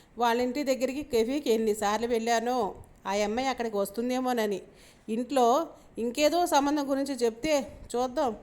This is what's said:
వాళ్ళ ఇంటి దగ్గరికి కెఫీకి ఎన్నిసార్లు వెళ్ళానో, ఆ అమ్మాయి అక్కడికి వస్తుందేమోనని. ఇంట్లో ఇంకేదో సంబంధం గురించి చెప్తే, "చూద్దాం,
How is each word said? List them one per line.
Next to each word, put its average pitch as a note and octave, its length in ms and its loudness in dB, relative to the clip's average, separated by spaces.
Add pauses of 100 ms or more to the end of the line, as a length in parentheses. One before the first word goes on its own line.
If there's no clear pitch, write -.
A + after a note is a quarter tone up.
(180)
వాళ్ళ A#3 220 2
ఇంటి B3 240 -2
దగ్గరికి C4 380 -2
కెఫీకి C4 480 0
ఎన్నిసార్లు A3 560 0
వెళ్ళానో, A#3 680 0 (320)
ఆ G3 40 -4
అమ్మాయి G#3 380 0
అక్కడికి A#3 280 -4
వస్తుందేమోనని. A#3 840 -2 (460)
ఇంట్లో B3 600 2 (300)
ఇంకేదో D4 480 2
సంబంధం C#4+ 440 2
గురించి C#4 240 0
చెప్తే, A#3+ 640 -2 (180)
"చూద్దాం, B3 460 0